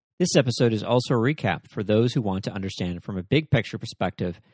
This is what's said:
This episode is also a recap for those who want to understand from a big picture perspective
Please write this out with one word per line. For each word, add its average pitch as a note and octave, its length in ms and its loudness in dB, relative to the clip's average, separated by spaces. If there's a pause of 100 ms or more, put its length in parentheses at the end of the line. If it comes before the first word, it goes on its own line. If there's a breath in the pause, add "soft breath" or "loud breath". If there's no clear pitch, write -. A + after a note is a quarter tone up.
(180)
This F3+ 180 2
episode B2+ 360 2
is G#2+ 100 0
also B2 320 2
a A#2+ 40 4
recap A2+ 500 -2
for - 140 -6
those G#2+ 320 2
who C#3 80 0
want G2 220 -2
to G2+ 80 -6
understand F#2+ 500 -6
from G2 160 -8
a F2+ 40 -4
big D3+ 280 0
picture A2+ 280 0
perspective F#2 640 -6 (140)